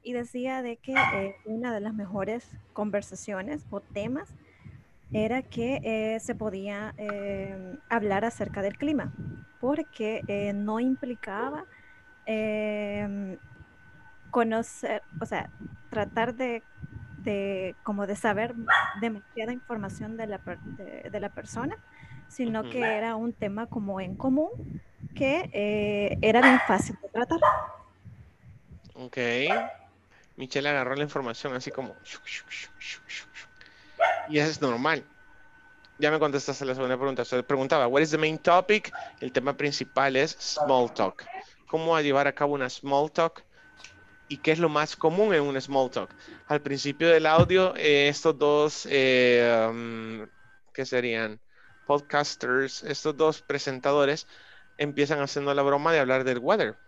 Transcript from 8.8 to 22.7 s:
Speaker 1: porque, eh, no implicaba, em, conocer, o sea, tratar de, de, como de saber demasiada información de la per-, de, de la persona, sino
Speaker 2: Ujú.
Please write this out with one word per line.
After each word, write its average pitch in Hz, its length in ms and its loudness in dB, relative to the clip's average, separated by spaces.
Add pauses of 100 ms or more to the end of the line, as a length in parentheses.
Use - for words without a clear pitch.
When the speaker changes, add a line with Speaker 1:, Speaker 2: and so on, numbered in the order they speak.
Speaker 1:
porque, 247 680 -4
eh, 202 240 -2
no 208 280 -2
implicaba, 254 840 -4 (640)
em, 208 1120 -4 (920)
conocer, 226 720 -2 (180)
o 233 60 -4
sea, - 240 -6 (400)
tratar 220 440 -2
de, 240 280 -4 (640)
de, 196 580 -4
como 202 240 -4
de 202 100 -4
saber 226 380 -2 (460)
demasiada 220 540 -6
información 220 640 -8
de 226 80 -6
la 202 120 -8
per-, 175 220 -12
de, - 500 -14
de 208 100 -6
la 202 100 -6
persona, 247 460 -8 (520)
sino 226 320 -2
Speaker 2:
Ujú. 240 100 -8